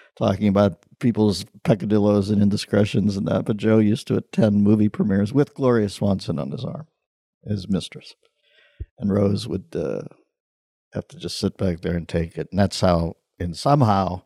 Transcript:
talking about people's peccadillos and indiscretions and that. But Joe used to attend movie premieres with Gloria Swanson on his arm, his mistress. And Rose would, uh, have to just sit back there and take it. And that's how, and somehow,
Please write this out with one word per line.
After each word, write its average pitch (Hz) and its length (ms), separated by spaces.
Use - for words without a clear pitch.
talking 107 300
about 101 380
people's 104 460
peccadillos 104 680
and 104 120
indiscretions 101 760
and 98 100
that. 110 180
But 110 120
Joe 110 220
used 107 280
to 110 100
attend 104 460
movie 107 260
premieres 101 440
with 139 200
Gloria 120 360
Swanson 95 500
on 69 120
his 117 120
arm, - 240
his 98 240
mistress. - 480
And 101 160
Rose 101 340
would, - 280
uh, 64 260
have - 160
to - 80
just 87 220
sit 98 180
back 90 240
there 87 140
and 82 120
take 82 300
it. 76 140
And 92 80
that's 98 220
how, 85 340
and 87 160
somehow, 101 720